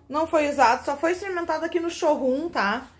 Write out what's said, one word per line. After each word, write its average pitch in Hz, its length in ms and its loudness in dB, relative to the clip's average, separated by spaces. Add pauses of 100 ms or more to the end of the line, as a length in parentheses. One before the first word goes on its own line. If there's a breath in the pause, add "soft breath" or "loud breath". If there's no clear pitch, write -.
não 302 180 -2
foi 302 220 2
usado, 247 340 4
só 285 140 -4
foi 339 160 0
experimentado 339 500 -4
aqui 339 160 -2
no 339 100 -4
showroom, 294 600 0
tá? 233 380 -2 (120)